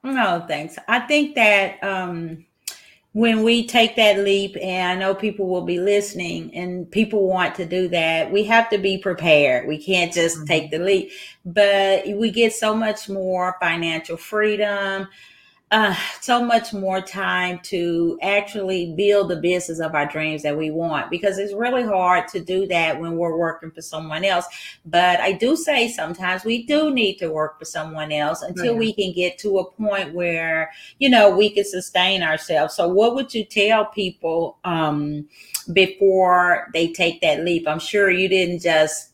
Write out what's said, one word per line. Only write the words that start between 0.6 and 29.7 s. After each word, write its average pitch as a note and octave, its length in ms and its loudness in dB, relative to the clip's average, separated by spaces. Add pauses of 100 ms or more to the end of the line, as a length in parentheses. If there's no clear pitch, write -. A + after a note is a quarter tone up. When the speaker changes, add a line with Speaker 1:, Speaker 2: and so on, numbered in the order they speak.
Speaker 1:
I A#3+ 120 0
think D4 340 0
that, G#3 500 2
um, F3 600 -6 (680)
when A3 300 2
we A#3 240 4
take A3+ 300 2
that G#3 240 4
leap, G3 420 0
and F3+ 260 -4
I F3+ 60 0
know F#3+ 200 0
people G3+ 340 -4
will F3+ 160 -2
be F3 140 -2
listening F3+ 760 -2
and F3+ 360 -8
people G#3+ 360 2
want F#3 300 0
to F3 100 -6
do F3+ 220 -2
that, E3 440 0
we G#3 120 2
have A3+ 260 4
to G#3 80 2
be F#3+ 200 -2
prepared. D3+ 680 4
We D3+ 140 -4
can't F3+ 300 0
just E3 240 0
Speaker 2:
Mm-hmm. D#3 100 -10
Speaker 1:
take D3+ 240 0
the D#3+ 80 -4
leap, F#3 320 0 (340)
but G3 600 4
we G#3 240 0
get A3 220 2
so G#3+ 220 0
much G#3+ 340 -4
more F#3 520 -2
financial E3 560 -2
freedom, G3+ 920 -2 (640)
uh, G#3 240 2 (280)
so A#3+ 200 2
much A#3 300 0
more F#3+ 300 -2
time F#3 600 -4
to E3+ 600 -2
actually F#3+ 720 -2
build G3+ 320 4
the F3+ 80 -2
business E3+ 440 -2
of D#3+ 140 -4
our D3 120 2
dreams D#3 360 -4
that D3 140 -2
we D#3 140 -4
want, D#3 400 -4
because G3+ 260 -2
it's G3+ 160 -4
really B3 300 -2
hard F3+ 440 2
to F3+ 140 -6
do F#3 260 -2
that E3 320 0
when E3 200 -6
we're E3 180 -2
working E3 340 -4
for D#3+ 120 -20
someone D#3+ 420 -8
else. F3+ 220 2 (400)
But F3 340 4
I G3 120 0
do B3+ 240 2
say C#4 360 0
sometimes F#3 500 -4
we A#3 220 -2
do D4+ 260 2
need A3 280 0
to E3+ 120 -4
work D#3 280 -4
for D#3+ 80 -16
someone D#3 460 -8
else D3+ 280 -2
until F3+ 320 -4
Speaker 2:
Yeah. A3+ 60 0
Speaker 1:
we A3 160 0
can F#3+ 180 -2
get F3+ 280 -2
to G3 180 0
a F#3 140 -4